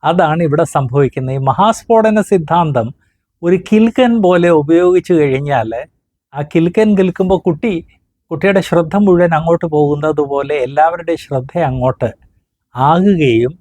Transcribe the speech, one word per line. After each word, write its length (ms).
അതാണ് 460
ഇവിടെ 260
സംഭവിക്കുന്നത്. 640
ഈ 120
മഹാസ്ഫോടന 720
സിദ്ധാന്തം 580
ഒരു 100
കിൽക്കൻ 440
പോലെ 260
ഉപയോഗിച്ചു 600
കഴിഞ്ഞാൽ 500
ആ 80
കിൽക്കൻ 360
കിൽക്കുമ്പോൾ 480
കുട്ടി, 260
കുട്ടിയുടെ 380
ശ്രദ്ധ 260
മുഴുവൻ 320
അങ്ങോട്ട് 380
പോകുന്നത് 560
പോലെ 260
എല്ലാവരുടെയും 600
ശ്രദ്ധ 260
അങ്ങോട്ട് 420
ആകുകയും 880